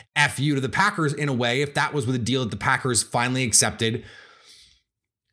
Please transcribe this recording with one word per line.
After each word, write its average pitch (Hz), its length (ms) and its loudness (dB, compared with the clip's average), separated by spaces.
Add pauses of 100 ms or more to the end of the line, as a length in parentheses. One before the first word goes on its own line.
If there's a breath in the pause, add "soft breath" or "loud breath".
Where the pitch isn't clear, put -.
(160 loud breath)
F 147 240 2
you 147 160 2
to 135 60 0
the 131 80 -2
Packers 156 440 0
in 147 160 -2
a 139 40 0
way 123 300 0
if 143 120 -4
that 147 200 0
was 139 120 -2
with 131 100 0
a 120 40 -2
deal 123 220 0
that 110 80 -4
the 92 60 -8
Packers 127 460 0
finally 127 420 0
accepted. 113 600 0 (1300 loud breath)